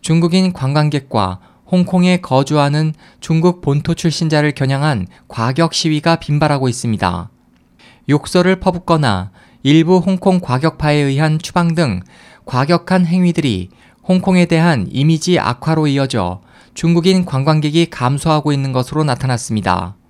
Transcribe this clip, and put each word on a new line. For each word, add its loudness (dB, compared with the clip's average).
중국인 0
관광객과 -2
홍콩에 2
거주하는 0
중국 0
본토 -2
출신자를 0
겨냥한 -2
과격 -2
시위가 0
빈발하고 0
있습니다. -4
욕설을 0
퍼붓거나 -2
일부 4
홍콩 0
과격파에 0
의한 0
추방 0
등 0
과격한 0
행위들이 0
홍콩에 2
대한 2
이미지 0
악화로 -2
이어져 -2
중국인 2
관광객이 0
감소하고 -2
있는 -2
것으로 -2
나타났습니다. -2